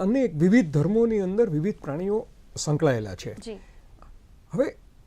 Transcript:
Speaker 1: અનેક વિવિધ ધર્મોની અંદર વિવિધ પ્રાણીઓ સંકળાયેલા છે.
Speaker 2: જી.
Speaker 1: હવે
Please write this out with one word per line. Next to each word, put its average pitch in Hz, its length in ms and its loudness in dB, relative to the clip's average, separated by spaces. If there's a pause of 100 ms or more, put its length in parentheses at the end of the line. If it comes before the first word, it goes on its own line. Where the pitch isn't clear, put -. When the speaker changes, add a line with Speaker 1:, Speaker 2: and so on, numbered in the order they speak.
Speaker 1:
અનેક 220 340 0
વિવિધ 185 360 4
ધર્મોની 208 480 2
અંદર 196 320 0
વિવિધ 160 280 -2
પ્રાણીઓ 185 480 -4 (300)
સંકળાયેલા 135 580 0
છે. 104 200 -12
Speaker 2:
જી. - 260 -14 (880)
Speaker 1:
હવે 240 260 -2 (300)